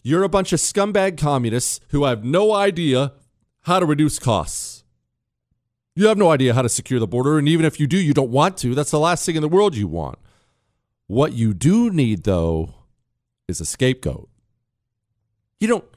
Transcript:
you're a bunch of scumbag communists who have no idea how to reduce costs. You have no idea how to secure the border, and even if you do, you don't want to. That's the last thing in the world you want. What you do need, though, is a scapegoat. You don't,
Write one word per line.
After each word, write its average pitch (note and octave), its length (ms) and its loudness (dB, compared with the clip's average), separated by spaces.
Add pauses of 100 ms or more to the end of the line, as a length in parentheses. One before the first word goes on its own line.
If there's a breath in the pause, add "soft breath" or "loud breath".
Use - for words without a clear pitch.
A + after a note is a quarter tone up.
you're D#3+ 200 0
a G3 60 0
bunch F#3+ 240 -2
of D#3+ 80 2
scumbag G3 580 0
communists B2 680 -2
who C#3+ 160 0
have A#2 200 -2
no G3 300 2
idea D#3+ 580 0 (500)
how F#3 180 2
to F3 40 0
reduce D3+ 360 0
costs. - 640 -4 (1120)
You G3 100 4
have G#3+ 100 4
no F#3+ 140 6
idea C3 240 2
how C3 80 2
to A#2+ 60 0
secure - 320 -4
the A2 80 -2
border, B2+ 300 0
and C#3+ 100 0
even D#3+ 180 2
if D3+ 140 -2
you C#3+ 80 0
do, E3 100 0
you D3+ 160 2
don't C3 160 0
want D#3 280 2
to. B2 160 -2
That's D3 180 -4
the D3+ 80 2
last E3 260 0
thing F3 80 -2
in D#3 80 -2
the D3+ 60 0
world F#3 280 2
you G2+ 120 -2
want. D2+ 300 -8 (920)
What C3 240 0
you A2+ 220 0
do G#3 360 2
need, A#2 320 0
though, E2 520 -2 (760)
is F2 120 -8
a D#2 60 -10
scapegoat. - 640 -4 (1300)
You G#3+ 80 0
don't, C4 180 0 (120)